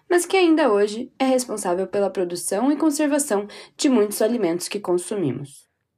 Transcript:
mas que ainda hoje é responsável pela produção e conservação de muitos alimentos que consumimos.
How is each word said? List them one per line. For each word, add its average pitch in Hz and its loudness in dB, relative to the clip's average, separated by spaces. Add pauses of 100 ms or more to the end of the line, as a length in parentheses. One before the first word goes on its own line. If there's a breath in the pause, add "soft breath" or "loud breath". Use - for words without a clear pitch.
mas 349 2
que - 0
ainda 320 4
hoje 208 0
é 269 0
responsável 208 0
pela 196 -2
produção 190 -2
e 302 0
conservação 285 0 (300 loud breath)
de - 0
muitos 208 2
alimentos 214 0
que 202 -8
consumimos. 175 -4 (300)